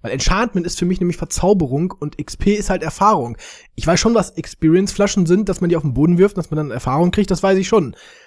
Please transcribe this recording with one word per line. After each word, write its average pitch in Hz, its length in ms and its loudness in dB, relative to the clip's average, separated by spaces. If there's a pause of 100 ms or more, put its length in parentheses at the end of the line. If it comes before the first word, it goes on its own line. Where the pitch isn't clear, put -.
Weil 104 100 -8
Enchantment 185 540 -2
ist - 120 -8
für 175 80 -4
mich 185 140 -2
nämlich 180 180 -2
Verzauberung 175 720 -2
und - 280 -10
X - 180 -12
P 202 160 2
ist 208 160 -4
halt 185 140 -2
Erfahrung. 165 540 0 (380)
Ich - 100 -4
weiß 143 140 6
schon, 233 160 2
was 196 160 0
Experience-Flaschen 185 920 0
sind, 190 240 2
dass 180 100 -4
man 175 100 0
die 175 60 2
auf 147 80 -4
den 139 100 -2
Boden 165 240 2
wirft 196 200 2
und 170 60 -4
dass - 80 -10
man 151 60 -4
dann 147 140 -6
Erfahrung 139 400 0
kriegt, 202 200 0
das 175 120 -2
weiß 190 140 2
ich 190 100 -2
schon. 160 280 0 (320)